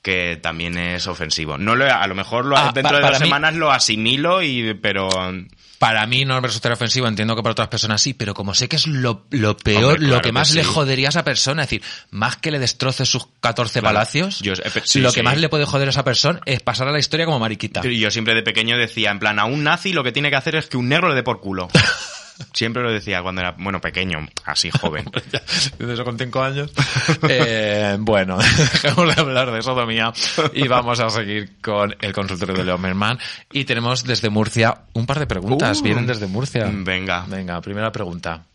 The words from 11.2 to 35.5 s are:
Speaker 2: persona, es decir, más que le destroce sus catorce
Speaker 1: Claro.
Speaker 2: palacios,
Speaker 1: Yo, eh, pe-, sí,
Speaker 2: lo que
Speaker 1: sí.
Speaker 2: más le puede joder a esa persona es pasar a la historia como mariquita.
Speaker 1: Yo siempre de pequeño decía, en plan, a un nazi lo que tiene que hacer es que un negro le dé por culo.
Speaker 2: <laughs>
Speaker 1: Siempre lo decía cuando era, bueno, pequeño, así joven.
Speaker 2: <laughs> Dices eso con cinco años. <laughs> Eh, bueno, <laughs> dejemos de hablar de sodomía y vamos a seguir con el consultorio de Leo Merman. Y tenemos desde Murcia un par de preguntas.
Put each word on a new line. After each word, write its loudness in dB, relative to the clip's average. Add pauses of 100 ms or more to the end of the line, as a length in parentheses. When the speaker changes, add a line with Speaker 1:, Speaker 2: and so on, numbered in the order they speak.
Speaker 2:
persona, 0
es -4
decir, -4 (280)
más -2
que -4
le -2
destroce -2
sus -2 (120)
catorce 0
Speaker 1:
Claro. 2
Speaker 2:
palacios, 0
Speaker 1:
Yo, -2
eh, -4
pe-, 0
sí, 2
Speaker 2:
lo 6
que 0
Speaker 1:
sí. 0
Speaker 2:
más 2
le 0
puede 2
joder 0
a 0
esa 0
persona 2
es -2
pasar -2
a 0
la 0
historia 0
como 0
mariquita. -4
Speaker 1:
Yo 2
siempre 2
de 2
pequeño 2
decía, 0
en -2
plan, 2
a 4
un 0
nazi 0
lo 0
que 0
tiene 0
que 2
hacer 0
es -2
que -4
un 0
negro 4
le 2
dé 0
por -2
culo. -6
Speaker 2:
<laughs> 8 (720)
Speaker 1:
Siempre -2
lo 0
decía -2
cuando -4
era, -2
bueno, -4
pequeño, -4 (160)
así -2
joven. -2
Speaker 2:
<laughs> -8
Dices -4
eso -6
con -6
cinco -2
años. -4
<laughs> 0
Eh, 2
bueno, 2
<laughs> 4
dejemos 2
de 4
hablar 0
de -2
sodomía 0 (420)
y 2
vamos 2
a 2
seguir -4
con 0
el -4
consultorio -4
de 0
Leo 0
Merman. 0 (360)
Y -2
tenemos -2
desde 0
Murcia 2 (120)
un -2
par -2
de -2
preguntas. 0